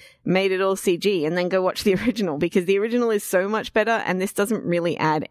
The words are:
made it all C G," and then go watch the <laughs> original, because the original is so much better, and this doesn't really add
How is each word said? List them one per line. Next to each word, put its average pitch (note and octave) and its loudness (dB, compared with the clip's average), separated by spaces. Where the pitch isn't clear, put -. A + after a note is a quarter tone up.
made F#3+ 2
it F#3 0
all F#3+ 0
C F3 0
G," F#3 0
and E3 -2
then F3+ 0
go F#3 2
watch - -2
the G3+ 4
<laughs> G#3 -4
original, G3 0
because F3 0
the G3 2
original A#3 0
is G#3+ 0
so F#3+ 0
much G#3+ -4
better, A3 2
and F#3 -2
this G3 -4
doesn't G#3 0
really E3+ 0
add D#3 0